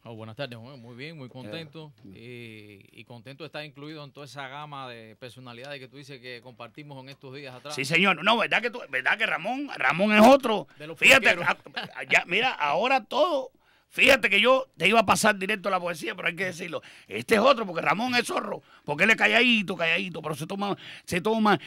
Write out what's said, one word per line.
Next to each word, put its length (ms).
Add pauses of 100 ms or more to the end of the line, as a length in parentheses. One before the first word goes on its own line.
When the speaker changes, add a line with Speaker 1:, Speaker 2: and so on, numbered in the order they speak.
Speaker 1:
Oh, 100
buenas 220
tardes, 220
Juan. 220
Muy 160
bien, 220
muy 80
Speaker 2:
Eh, 40
Speaker 1:
contento. 640 (120)
Speaker 2:
mm. 100
Speaker 1:
Y, 800
y 120
contento 400
de 40
estar 140
incluido 400
en 80
toda 140
esa 240
gama 400
de 280
personalidades 640
que 80
tú 100
dices 200
que 220
compartimos 640
en 80
estos 240
días 200
atrás. 200
Speaker 2:
Sí, 100
señor. 400
No, 140
¿verdad 240
que 80
tú, 180
verdad 300
que 80
Ramón, 500
Ramón 380
es 80
otro? 440 (120)
Speaker 1:
De 80
los 120
Speaker 2:
Fíjate, 360
Speaker 1:
punqueros. 120 (480)
Speaker 2:
a-, 100
ya, 220
mira, 260
ahora 520
todo. 460 (400)
Fíjate 380
que 100
yo 280 (100)
te 100
iba 140
a 60
pasar 320
directo 320
la 100
poesía, 340
pero 140
hay 80
que 80
decirlo. 380 (240)
Este 300
es 40
otro, 240
porque 160
Ramón 360
es 100
zorro, 340 (240)
porque 200
él 60
es 60
calladito, 600
calladito, 440
pero 140
se 120
toma, 300 (300)
se 160
toma, 440